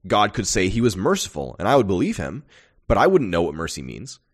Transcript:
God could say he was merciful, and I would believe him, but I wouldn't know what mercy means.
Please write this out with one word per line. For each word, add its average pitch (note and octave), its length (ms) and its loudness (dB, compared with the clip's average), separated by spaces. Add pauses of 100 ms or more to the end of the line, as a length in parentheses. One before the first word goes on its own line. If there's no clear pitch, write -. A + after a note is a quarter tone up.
God G#2 260 2
could G2+ 140 -4
say F#2 220 0
he A#2 100 -2
was A2+ 160 2
merciful, F#2 640 -4
and G2 80 -2
I C3 80 4
would A2+ 120 4
believe A2 280 0
him, E2+ 280 -8 (440)
but A2 100 2
I A#2 80 6
wouldn't E3 240 4
know E2+ 120 2
what D#2 140 -2
mercy D#2+ 260 -6
means. B1+ 400 -14 (120)